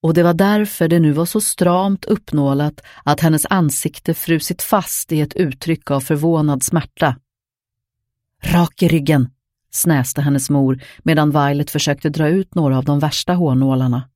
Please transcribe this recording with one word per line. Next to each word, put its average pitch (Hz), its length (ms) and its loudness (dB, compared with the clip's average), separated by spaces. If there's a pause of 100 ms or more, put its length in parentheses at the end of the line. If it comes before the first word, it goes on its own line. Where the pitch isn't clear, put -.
Och 160 100 2
det 170 100 4
var 175 100 4
därför 202 540 0
det 170 120 2
nu 156 120 4
var 156 140 0
så 214 160 -4
stramt 185 640 0
uppnålat 147 760 -2 (220)
att 147 160 0
hennes 156 300 2
ansikte 165 640 -2
frusit - 480 -4
fast - 500 -4
i 156 100 0
ett 147 120 -4
uttryck - 580 -4
av 139 100 0
förvånad 151 640 0
smärta. 156 520 -2 (1300)
"Rak 165 380 0
i 180 60 4
ryggen", 147 420 2 (420)
snäste 143 500 -2
hennes 139 280 0
mor 131 340 0 (200)
medan 151 280 2
Violet 143 400 0
försökte 147 380 -2
dra 151 180 0
ut 190 280 -2
några 139 220 2
av 135 80 -2
de 143 140 0
värsta 151 340 -2
hårnålarna. 131 840 0